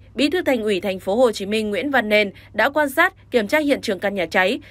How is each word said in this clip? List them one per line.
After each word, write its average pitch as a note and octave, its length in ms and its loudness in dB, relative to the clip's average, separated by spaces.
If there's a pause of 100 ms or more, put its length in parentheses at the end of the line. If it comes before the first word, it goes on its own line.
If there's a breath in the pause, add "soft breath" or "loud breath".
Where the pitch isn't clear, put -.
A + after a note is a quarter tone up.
(140 soft breath)
Bí C#4 160 0
thư F4 120 -2
Thành B3+ 200 0
ủy G3+ 180 -2
Thành F#3+ 180 -4
phố F#3+ 180 -4
Hồ A#3+ 160 4
Chí G3 140 -8
Minh G#3+ 240 -2
Nguyễn F#3+ 200 -4
Văn A3 180 0
Nên G#3 240 2 (200 loud breath)
đã G#3+ 180 2
quan D4 200 0
sát, F4 400 -2
kiểm G#3+ 180 0
tra D4+ 100 2
hiện C#4+ 220 0
trường F#3+ 180 -4
căn G3+ 160 -2
nhà F3 120 -2
cháy, G3+ 340 0 (100 loud breath)